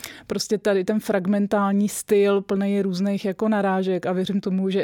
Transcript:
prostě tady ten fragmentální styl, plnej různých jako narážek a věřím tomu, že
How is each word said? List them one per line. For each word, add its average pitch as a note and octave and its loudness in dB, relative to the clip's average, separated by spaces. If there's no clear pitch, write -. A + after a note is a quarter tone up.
prostě G3+ -2
tady G3 0
ten G#3+ 0
fragmentální G3+ 0
styl, G3+ 2
plnej G3+ 0
různých G3 -2
jako G3+ -2
narážek F#3+ 0
a F3+ 0
věřím F#3 0
tomu, F#3+ -2
že F#3+ 0